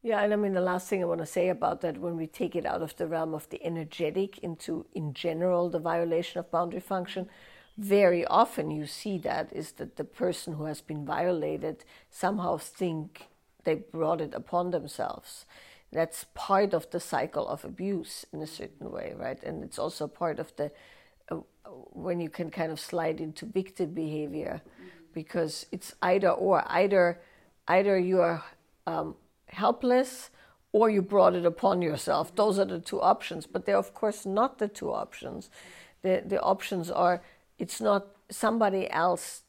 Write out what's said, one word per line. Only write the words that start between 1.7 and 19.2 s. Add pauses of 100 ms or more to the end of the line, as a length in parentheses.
that,
when
we
take
it
out
of
the
realm
of
the
energetic
into,
in
general,
the
violation
of
boundary
function, (480)
very
often
you
see
that
is
that
the
person
who
has
been
violated (280)
somehow
think (360)
they
brought
it
upon
themselves. (440)
That's
part
of
the
cycle
of
abuse
in
a
certain
way,
right?